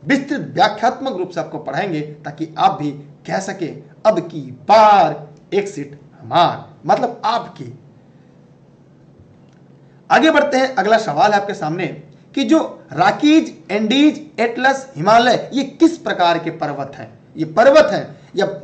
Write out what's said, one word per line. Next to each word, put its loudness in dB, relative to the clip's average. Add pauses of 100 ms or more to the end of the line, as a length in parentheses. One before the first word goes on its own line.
विस्तृत -2
व्याख्यात्मक -2
रूप -6
से -10
आपको -8
पढ़ाएंगे, -6
ताकि -12
आप 0
भी -8 (240)
कह -4
सके, -8 (300)
"अब 4
की -8
बार 4 (260)
एक 0
seat -14 (200)
हमार", 0 (120)
मतलब -2
आपकी। -8 (2250)
आगे 4
बढ़ते 2
हैं, -2
अगला 2
सवाल 0
है 2
आपके -6
सामने -6 (320)
कि 0
जो 0 (100)
रॉकीज, 2
एंडीज, 0
एटलस, -2
हिमालय, 2
ये -2
किस 2
प्रकार 0
के -8
पर्वत -8
हैं? -18 (180)
ये -4
पर्वत 4
हैं। -8 (140)
या -2 (160)